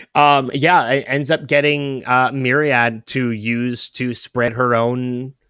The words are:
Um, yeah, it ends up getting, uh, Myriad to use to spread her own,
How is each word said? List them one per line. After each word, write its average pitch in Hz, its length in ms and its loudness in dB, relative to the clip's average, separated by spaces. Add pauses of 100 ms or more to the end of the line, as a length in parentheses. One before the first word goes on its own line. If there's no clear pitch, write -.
(160)
Um, 143 360 4
yeah, 147 380 2
it 135 160 0
ends 139 240 -2
up 151 160 -2
getting, 143 600 0
uh, 127 260 2
Myriad 127 760 0
to 127 220 -2
use 117 600 -4
to 123 240 -6
spread 117 400 -2
her 123 200 0
own, 123 600 -2 (160)